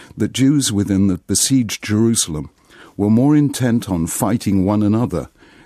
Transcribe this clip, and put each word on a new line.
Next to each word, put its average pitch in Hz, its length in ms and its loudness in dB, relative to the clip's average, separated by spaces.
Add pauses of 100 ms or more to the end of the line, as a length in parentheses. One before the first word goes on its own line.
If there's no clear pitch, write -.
(180)
that 107 160 -2
Jews 135 360 2
within 98 360 2
the 92 100 0
besieged 113 680 -2
Jerusalem 107 680 -2 (440)
were 101 140 0
more 123 260 4
intent 127 540 0
on 85 180 -2
fighting 98 600 -2
one 104 160 0
another 101 480 -2 (360)